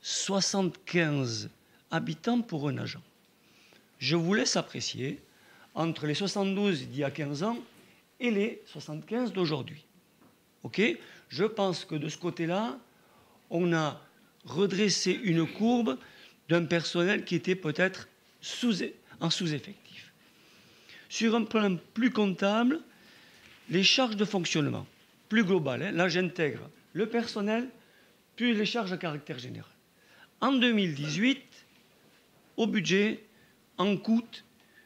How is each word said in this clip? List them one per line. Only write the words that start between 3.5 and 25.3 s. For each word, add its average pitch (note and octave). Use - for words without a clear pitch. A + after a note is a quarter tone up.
Je C3
vous F3
laisse A#3+
apprécier -
entre D#3
les D3
soixante-douze G3
d'il B2
y C#3+
a C3+
quinze C#3+
ans A#3
et B3
les G#3+
soixante-quinze F3
d'aujourd'hui. D#3
Ok ? -
Je D#3
pense G3
que -
de D3+
ce -
côté-là, F3+
on E3+
a D#3
redressé F#3+
une E3
courbe A#3+
d'un E3+
personnel F3
qui -
était F3
peut-être F3+
sous, A3+
en E3
sous-effectif. -
Sur A3
un A3+
plan G#3
plus A#3+
comptable, G#3+
les A#3+
charges B3+
de G#3
fonctionnement, D3
plus A3